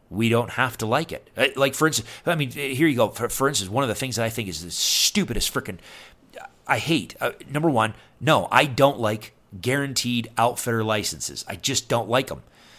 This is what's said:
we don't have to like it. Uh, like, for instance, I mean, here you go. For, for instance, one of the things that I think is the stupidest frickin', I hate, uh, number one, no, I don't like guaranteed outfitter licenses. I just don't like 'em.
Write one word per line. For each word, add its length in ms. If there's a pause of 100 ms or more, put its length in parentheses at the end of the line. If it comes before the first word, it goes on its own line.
(100)
we 180
don't 220
have 280
to 80
like 260
it. 240
Uh, 180
like, 200
for 120
instance, 220 (180)
I 80
mean, 160
here 380
you 80
go. 140
For, 180
for 200
instance, 220
one 140
of 40
the 60
things 220
that 80
I 60
think 180
is 160
the 60
stupidest 840
frickin', 260 (880)
I 120
hate, 420
uh, 120 (160)
number 220
one, 240 (260)
no, 300
I 140
don't 340
like 360 (260)
guaranteed 760
outfitter 460
licenses. 640
I 80
just 320
don't 200
like 220
'em. 120 (360)